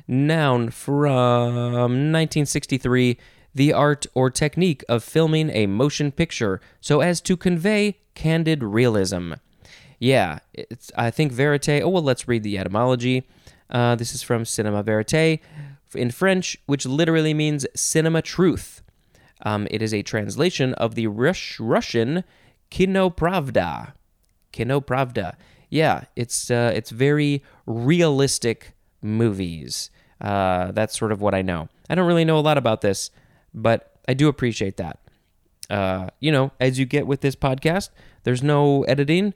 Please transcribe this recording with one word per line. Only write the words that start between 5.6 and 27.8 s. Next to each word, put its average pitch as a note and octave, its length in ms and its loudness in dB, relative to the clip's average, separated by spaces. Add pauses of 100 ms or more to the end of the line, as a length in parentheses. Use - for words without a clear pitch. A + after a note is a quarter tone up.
motion C#3 420 0
picture G#2+ 500 -2 (200)
so D3 220 2
as F3 180 0
to F#3 160 0
convey G3+ 640 0 (160)
candid D#3+ 480 0
realism. G2 720 0 (680)
Yeah, A2+ 380 2 (160)
it's, - 420 -16
I A#2 140 0
think D3+ 220 0
verite, D3 500 0
oh, - 60 2
well, F3+ 160 0
let's B2+ 240 -2
read A#2 160 0
the G2+ 120 -4
etymology. B2 680 0 (420)
Uh, A#2+ 280 2
this A#2 180 -6
is - 80 -8
from A#2 220 -2
Cinema G#2 400 -2
Verite D#3 560 0 (520)
in A#2+ 200 -4
French, F#3 440 0 (100)
which C#3 200 -2
literally D#3 480 2
means D3+ 400 -2
cinema D#3+ 480 0
truth. - 580 0 (600)
Um, G#2 300 -2
it G#2+ 100 -2
is A2 100 -2
a G#2 100 -2
translation A#2 720 -2
of A2+ 200 -2
the A2+ 140 -2
Rush-, B2 500 -2
Russian B2+ 640 -2 (480)
Kino F#3+ 400 2
Pravda. A#2 840 -4 (580)
Kino B2+ 280 -2
Pravda. B2 540 -4 (340)
Yeah, C3+ 360 0 (100)
it's, - 340 -6
uh, A#2+ 280 2
it's A2 140 -8
very C#3+ 520 0 (240)
realistic C3+ 1080 0 (280)